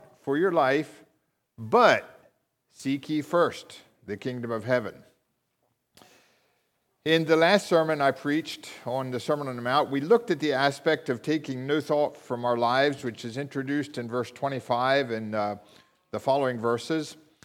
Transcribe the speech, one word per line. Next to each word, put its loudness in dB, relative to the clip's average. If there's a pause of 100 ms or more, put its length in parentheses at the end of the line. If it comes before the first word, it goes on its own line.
(220)
for 0
your 2
life, 0 (540)
but 4 (400)
seek -6
ye -2
first -2 (260)
the -8
kingdom -8
of -4
heaven." -2 (2000)
In 4
the 4
last 4
sermon 2
I 4
preached -4 (160)
on -4
the -4
Sermon -4
on -8
the -10
Mount, 0
we -2
looked 2
at -2
the 0
aspect 0
of -4
taking -4
no 0
thought 0
from -8
our 0
lives, 2
which -8
is -10
introduced -6
in -6
verse -4
twenty-five 0
and, -6
uh, -2 (540)
the -6
following 0
verses. -2 (280)